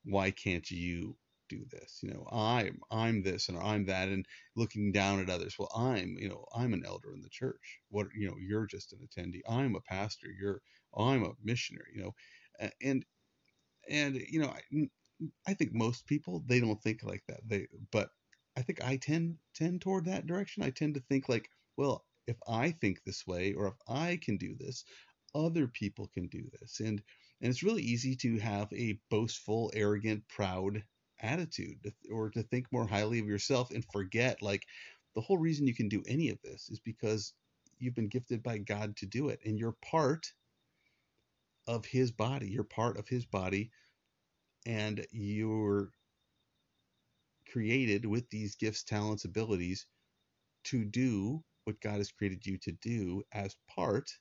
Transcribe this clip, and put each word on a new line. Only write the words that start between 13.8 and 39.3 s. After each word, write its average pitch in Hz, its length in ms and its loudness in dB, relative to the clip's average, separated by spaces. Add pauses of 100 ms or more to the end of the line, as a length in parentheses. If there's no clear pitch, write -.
and, 143 240 2 (140)
you 160 120 2
know, - 140 0
I, - 340 0 (600)
I 196 60 0
think 113 200 0
most 113 320 2
people, 156 400 -2
they 123 140 8
don't 110 200 4
think 110 220 -2
like 98 240 -6
that. - 180 -10
They, 101 220 0 (240)
but 104 200 2 (460)
I 127 60 -2
think - 220 -4
I 131 120 2
tend, 165 420 0 (160)
tend 175 260 0
toward 190 240 0
that 180 220 -2
direction. 196 360 -2
I 139 80 2
tend 151 240 0
to 135 140 -2
think 135 200 4
like, 117 200 2 (280)
"Well, 135 280 2 (220)
if 120 100 -2 (100)
I 117 260 2
think 101 320 0
this - 220 -8
way, 92 280 0
or 95 140 0
if - 60 -2 (140)
I 165 340 0
can 104 140 0
do 90 220 -6
this, - 260 -10 (500)
other 160 320 2
people 104 460 -4
can 90 140 -4
do - 240 -8 (100)
this." - 200 -10
And, 107 220 0 (380)
and 123 100 2
it's 127 120 0
really 208 200 2
easy 120 340 0
to 117 220 2
have 104 340 0
a 110 280 -2 (100)
boastful, 113 640 0
arrogant, 104 540 2
proud 98 560 -2 (340)
attitude 135 640 -4
to 101 80 -6
th-, - 220 -14
or 110 180 -2
to 117 120 -2
think 123 280 0
more 120 160 2
highly 107 340 2
of 104 60 -2
yourself 120 440 2
and 117 200 -2
forget, 107 520 2
like, 101 240 0 (480)
the 110 80 0
whole 190 160 4
reason 156 280 4
you 120 80 4
can 110 140 2
do 104 180 2
any 143 220 2
of 101 160 -2
this - 240 -12
is 107 100 -8
because 107 540 -2 (460)
you've 123 160 -2
been 110 140 0
gifted 120 340 -2
by 113 160 -2
God 104 400 -2
to 98 80 -6
do 131 240 -2